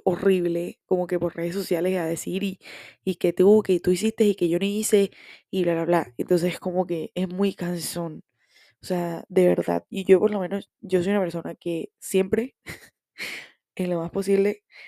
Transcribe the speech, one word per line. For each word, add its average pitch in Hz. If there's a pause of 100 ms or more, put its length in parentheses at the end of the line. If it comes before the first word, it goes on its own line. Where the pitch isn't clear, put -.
horrible, 175
como 180
que 175
por 170
redes 170
sociales 185
a 165
decir 175
y, 190 (440)
y 185
que 175
tú, 208
que 180
tú 180
hiciste 214
y 202
que 175
yo 170
no 180
hice 202 (400)
y 190
bla, 170
bla, 165
bla. 170
Entonces 175
como 180
que 165
es 180
muy 185
cansón. 170 (600)
O -
sea, 170
de 180
verdad. 175
Y 190
yo 190
por 208
lo 208
menos, 190 (120)
yo 185
soy 190
una 208
persona 170
que 170
siempre, 202
<laughs> -
en 180
lo 170
más 165
posible, 196 (240)